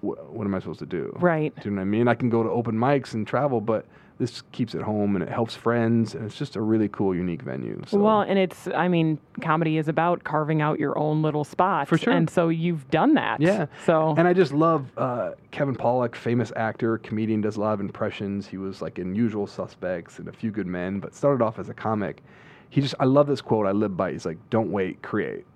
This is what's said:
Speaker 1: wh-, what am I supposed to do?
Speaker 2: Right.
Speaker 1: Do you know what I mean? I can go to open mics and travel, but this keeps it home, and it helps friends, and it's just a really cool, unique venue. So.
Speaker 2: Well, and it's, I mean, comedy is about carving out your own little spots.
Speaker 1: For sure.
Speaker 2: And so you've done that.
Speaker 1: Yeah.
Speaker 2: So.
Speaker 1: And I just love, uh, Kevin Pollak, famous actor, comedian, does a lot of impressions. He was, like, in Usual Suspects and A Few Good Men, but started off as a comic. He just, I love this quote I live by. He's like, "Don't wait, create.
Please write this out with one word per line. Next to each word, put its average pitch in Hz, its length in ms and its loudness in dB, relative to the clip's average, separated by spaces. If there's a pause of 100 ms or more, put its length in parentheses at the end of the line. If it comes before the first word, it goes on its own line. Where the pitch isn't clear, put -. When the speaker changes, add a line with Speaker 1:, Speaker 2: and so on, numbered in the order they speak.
Speaker 1:
wh-, 82 320 -8
what 107 140 -4
am 98 80 0
I 92 40 -2
supposed 82 200 -10
to 76 80 -10
do? 78 320 -6
Speaker 2:
Right. 160 420 2
Speaker 1:
Do 104 80 -6
you 101 60 -2
know 98 60 -2
what - 20 -
I - 20 -2
mean? 110 220 2
I 117 80 6
can 120 160 0
go 117 100 2
to 110 80 0
open 117 260 -2
mics 127 380 0
and 107 140 -4
travel, 127 340 0
but 107 240 -2 (340)
this - 320 -4
keeps - 240 -4
it - 60 -4
home, 104 340 0
and 90 80 0
it - 60 -6
helps - 260 -2
friends, 113 580 2
and 123 120 -8
it's 101 120 -10
just - 200 -8
a 120 40 -4
really 107 280 2
cool, 98 260 0
unique 87 260 -2
venue. 62 460 -8
So. 202 120 2
Speaker 2:
Well, 214 200 6
and 196 180 2
it's, 185 380 0
I 170 140 2
mean, 160 280 4 (220)
comedy 160 380 0
is 151 100 0
about 165 380 0
carving 156 360 0
out 151 160 2
your - 220 -2
own 151 220 0
little 151 240 0
spots. 175 420 0
Speaker 1:
For 170 100 4
sure. 233 140 2
Speaker 2:
And 165 180 4
so 170 200 2
you've 165 420 -2
done 208 220 4
that. 113 260 2
Speaker 1:
Yeah. 175 280 2 (180)
Speaker 2:
So. 160 320 4
Speaker 1:
And 170 100 6
I 180 60 6
just 175 180 4
love, 151 460 2
uh, 120 340 -2 (200)
Kevin 139 220 -2
Pollak, 120 420 0
famous 120 420 0
actor, 113 400 -2
comedian, 110 420 -2
does 104 160 -2
a 104 60 -4
lot 107 120 2
of 104 60 -4
impressions. 101 680 -6
He - 120 -12
was, 95 240 -8
like, 80 180 -8
in 92 160 -4
Usual 107 320 0
Suspects 90 720 -8
and 82 80 -12
A - 60 -14
Few 113 180 -6
Good 101 160 -4
Men, 90 320 -4
but - 160 -12
started 143 260 2
off 110 160 0
as 98 120 -10
a - 40 -12
comic. 104 480 -2 (480)
He 143 120 2
just, 139 180 -2
I 139 60 4
love 139 220 6
this 139 120 0
quote 107 280 0
I 95 40 2
live 101 240 0
by. 90 160 -2
He's 78 140 -8
like, 82 120 -6 (120)
"Don't 110 200 2
wait, 92 320 -4
create. 65 440 -4 (100)